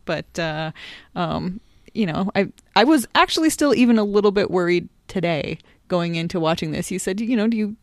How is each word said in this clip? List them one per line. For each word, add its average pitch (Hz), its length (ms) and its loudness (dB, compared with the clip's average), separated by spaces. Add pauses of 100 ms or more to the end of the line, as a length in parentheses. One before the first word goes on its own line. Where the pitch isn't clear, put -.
But, 165 340 -6
uh, 160 320 -4 (460)
um, 170 440 -4 (320)
you 220 140 0
know, 175 280 -2
I, 196 140 0 (280)
I 202 80 6
was 285 300 4
actually 320 360 2
still 285 240 2
even 233 240 6
a 214 60 2
little 208 280 2
bit 202 180 0
worried 175 380 0 (200)
today 170 500 -2 (300)
going 170 280 -2
into 170 240 -4
watching 160 320 0
this. 175 180 -6
You 185 80 -4
said, 196 220 -4
you 233 160 0
know, 208 100 2
"Do 233 100 0
you" 214 260 -4